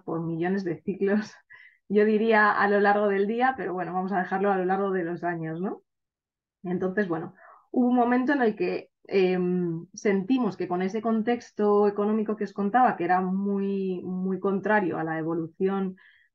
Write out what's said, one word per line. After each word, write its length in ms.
por 180
millones 400
de 200
ciclos, 500
<laughs> 280
yo 160
diría 480
a 160
lo 100
largo 300
del 180
día, 300
pero 180
bueno, 180
vamos 200
a 60
dejarlo 340
a 40
lo 80
largo 280
de 100
los 220
años, 360
¿no? 220
Entonces, 440
bueno, 260
hubo 180
un 80
momento 360
en 100
el 140
que, 340
em, 920
sentimos 640
que 120
con 140
ese 200
contexto 880
económico 480
que 80
os 80
contaba, 440
que 80
era 160
muy, 840
muy 360
contrario 580
a 60
la 140
evolución, 800